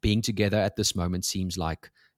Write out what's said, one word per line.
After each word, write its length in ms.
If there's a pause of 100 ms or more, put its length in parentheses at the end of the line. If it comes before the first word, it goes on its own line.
being 200
together 360
at 180
this 200
moment 300
seems 320
like 320 (280)